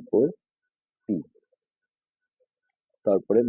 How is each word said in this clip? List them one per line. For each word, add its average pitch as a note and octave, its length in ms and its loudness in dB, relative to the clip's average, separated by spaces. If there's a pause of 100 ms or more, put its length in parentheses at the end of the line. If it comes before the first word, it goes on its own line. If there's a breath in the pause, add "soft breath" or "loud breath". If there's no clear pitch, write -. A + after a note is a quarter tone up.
উপর A2 220 0 (800)
পি, G#2 100 -4 (1900)
তারপরে G2+ 420 0